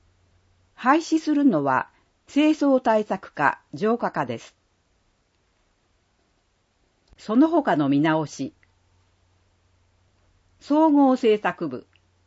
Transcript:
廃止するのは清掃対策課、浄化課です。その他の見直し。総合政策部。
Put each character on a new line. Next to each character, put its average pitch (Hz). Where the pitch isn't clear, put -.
廃 277
止 320
す 302
る 285
の 170
は 131
清 302
掃 277
対 220
策 -
課、 -
浄 214
化 196
課 147
で 117
す。 -
そ 220
の 302
他 285
の 147
見 143
直 156
し。 -
総 311
合 277
政 214
策 175
部。 127